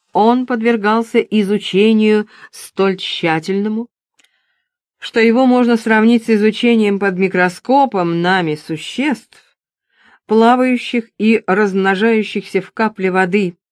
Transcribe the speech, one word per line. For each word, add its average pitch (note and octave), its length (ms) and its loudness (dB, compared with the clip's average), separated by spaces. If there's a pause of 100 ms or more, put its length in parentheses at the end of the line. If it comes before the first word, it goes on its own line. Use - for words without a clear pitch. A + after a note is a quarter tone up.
(140)
он A#3+ 320 2
подвергался A3+ 760 0
изучению G#3+ 1080 0 (240)
столь F#3+ 460 -4
тщательному, G3 920 -4 (1080)
что - 220 -4
его A3+ 260 4
можно B3 300 4
сравнить A3+ 500 2
с - 40 -2
изучением A3 720 2
под G3 180 -2
микроскопом F3+ 1040 0
нами F3 340 0
существ, - 840 -8 (880)
плавающих A#3+ 920 0
и A3 300 2
размножающихся G3 1120 -2
в F#3+ 100 -14
капле G#3+ 400 -4
воды». F#3 460 -2 (140)